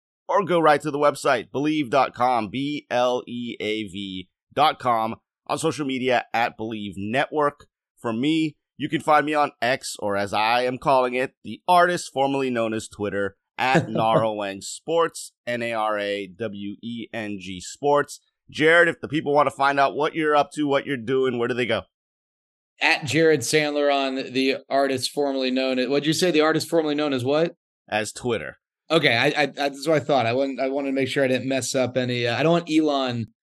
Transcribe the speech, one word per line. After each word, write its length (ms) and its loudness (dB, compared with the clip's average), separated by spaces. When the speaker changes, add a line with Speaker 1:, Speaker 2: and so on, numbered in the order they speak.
Speaker 1:
Or 160 2
go 160 0
right 220 4
to 80 -6
the 80 -4
website, 540 0
believe 400 -2
dot 240 2
com, 340 0
B 400 -6
L 380 0
E 320 -12
A 240 -4
V 460 -10
dot 280 2
com, 380 0
on 140 -2
social 260 -2
media 480 0
at 240 -2
Believe 400 -8
Network. 720 -2
For 100 -4
me, 440 0
you 120 -8
can 120 -2
find 260 2
me 80 -2
on 160 0
X, 380 -2
or 180 -2
as 160 -2
I 300 2
am 160 -2
calling 340 2
it, 300 -2
the 240 -12
artist 440 4
formerly 380 0
known 240 0
as 140 -4
Twitter, 500 -4
Speaker 2:
<laughs> 120 -14
Speaker 1:
at 300 2
Nara 420 2
Wang 300 -6
Sports, 720 -4
N 160 -4
A 100 -4
R 240 0
A 300 -4
W 560 -8
E 280 -10
N 280 -8
G 200 -12
Sports. 600 0
Jared, 360 6
if 140 -4
the 60 -10
people 260 -2
wanna 160 4
find 300 0
out 160 2
what 180 -2
you're 220 0
up 160 2
to, 160 -2
what 180 0
you're 100 -4
doing, 440 0
where 80 0
do 80 -2
they 100 0
go? 160 0
Speaker 2:
At 260 2
Jared 340 4
Sandler 520 0
on 400 -2
the 260 0
artist 400 0
formerly 400 -2
known 300 0
as, 80 0
what'd 180 0
you 80 2
say? 160 2
The 120 4
artist 280 2
formerly 240 0
known 200 0
as 120 -2
what? 300 0
Speaker 1:
As 240 -4
Twitter. 460 -4
Speaker 2:
Okay, 260 4
I, 80 2
I, 120 2
that's 400 -4
what 100 4
I 40 2
thought. 260 2
I 60 0
wanted, 260 -2
I 100 -2
wanted 200 -2
to 60 -2
make 120 0
sure 160 0
I 40 4
didn't 220 0
mess 240 -2
up 240 0
any, 300 0
uh, 100 -2
I 60 0
don't 80 4
want 200 0
Elon 540 0